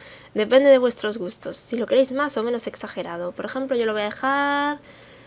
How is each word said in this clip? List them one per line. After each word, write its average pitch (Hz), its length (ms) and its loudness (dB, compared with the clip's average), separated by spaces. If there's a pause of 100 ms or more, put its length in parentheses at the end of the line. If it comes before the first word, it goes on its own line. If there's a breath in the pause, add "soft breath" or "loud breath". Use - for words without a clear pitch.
(360 loud breath)
depende 247 340 6
de 269 80 10
vuestros 233 400 -2
gustos. - 400 -10
Si - 180 -8
lo 226 120 -2
queréis 262 240 4
más 277 260 -4
o 220 60 -2
menos 240 240 -4
exagerado, 175 640 -8
por 196 140 -10
ejemplo, 262 300 -4
yo 233 120 0
lo 214 60 0
voy 214 100 -2
a - 20 -2
dejar, 285 720 -2 (480 loud breath)